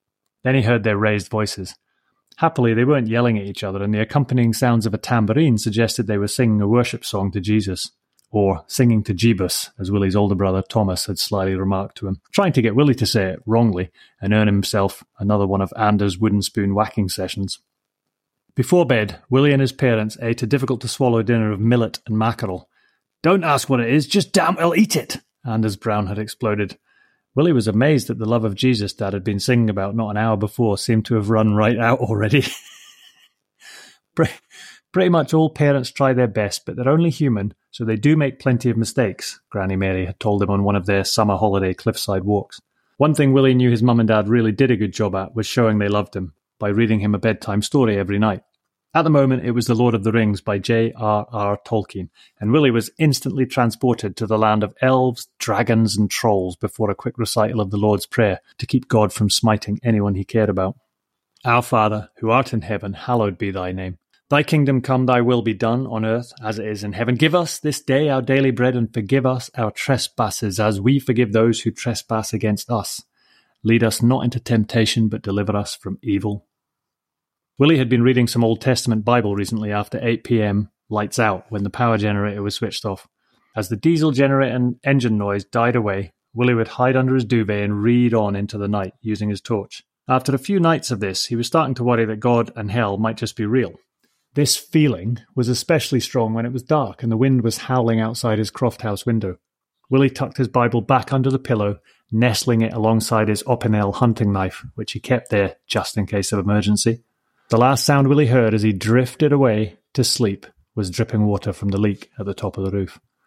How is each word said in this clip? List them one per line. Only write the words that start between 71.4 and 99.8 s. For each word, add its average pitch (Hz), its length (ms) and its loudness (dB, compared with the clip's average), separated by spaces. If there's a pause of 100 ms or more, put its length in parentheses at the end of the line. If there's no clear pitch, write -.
who 110 100 -2
trespass 110 600 -6
against 104 380 -2
us. 110 320 -4 (640)
Lead 113 200 4
us 113 200 0
not 123 200 2
into 120 160 -2
temptation, 110 680 0
but 107 140 -6
deliver 101 340 -2
us 101 180 -6
from 98 280 -10
evil." 101 420 -4 (1120)
Willie 151 180 4
had 127 100 0
been 117 140 2
reading 123 260 4
some 117 160 0
Old 113 180 0
Testament 117 440 -2
Bible 107 300 0
recently 107 360 -4
after 104 300 -6
eight 117 220 -2
P 117 180 0
M, 104 300 -2 (180)
lights 104 300 -4
out, 104 300 0
when 101 140 -6
the 101 60 -6
power 117 300 0
generator 104 420 -2
was 101 140 -6
switched - 280 -8
off. 98 240 -8 (480)
As 104 140 -6
the 110 60 -2
diesel 156 340 2
generator 135 460 2
and 123 280 -2
engine 123 360 2
noise 101 260 -2
died 120 300 0
away, 98 380 -2 (200)
Willie 123 220 2
would 113 120 0
hide 127 280 0
under 131 180 2
his 131 120 0
duvet 104 380 0
and 101 200 -2
read 120 280 4
on 104 240 0
into 101 220 -6
the 101 100 -4
night, 101 340 -2
using 107 280 -4
his 101 100 -4
torch. - 440 -6 (240)
After 131 260 0
a 135 60 0
few 202 200 0
nights 165 300 0
of 113 100 -4
this, 98 280 -4
he 120 80 -4
was 117 100 -2
starting 143 300 0
to 120 80 -6
worry 117 220 2
that 107 140 -6
God 117 360 2
and 104 160 -8
hell 104 260 0
might 110 200 -2
just - 180 -8
be 110 100 -4
real. 110 300 -2 (580)
This - 240 0
feeling 120 640 0 (160)
was 120 120 0
especially 127 520 0
strong 113 340 -2
when 113 140 -4
it 123 60 -6
was 127 100 -6
dark 135 400 -2
and 117 80 -2
the 110 60 0
wind 127 260 2
was - 260 -4
howling 117 300 2
outside 110 400 -2
his 107 100 -2
Croft - 320 -4
House 104 240 -6
window. 107 320 -2 (540)